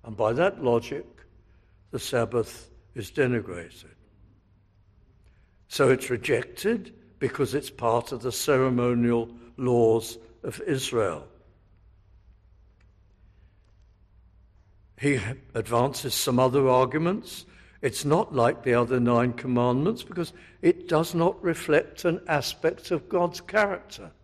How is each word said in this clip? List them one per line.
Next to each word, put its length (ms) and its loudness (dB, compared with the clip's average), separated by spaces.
And 140 -12
by 160 2
that 300 0
logic, 420 0
the 80 -8
Sabbath 680 -2
is 160 -12
denigrated. 840 -4
So 200 4
it's 200 2
rejected 840 -2
because 360 -2
it's 140 -4
part 420 0
of 100 -10
the 100 -4
ceremonial 960 2
laws 600 2
of 240 -10
Israel. 580 -2
He 200 2
advances 600 0
some 240 0
other 300 4
arguments. 800 2
It's 220 -4
not 320 2
like 280 2
the 100 2
other 260 2
nine 340 4
commandments 720 0
because 300 -8
it 280 2
does 260 0
not 260 0
reflect 640 0
an 240 0
aspect 640 -2
of 160 -4
God's 320 -2
character. 720 -4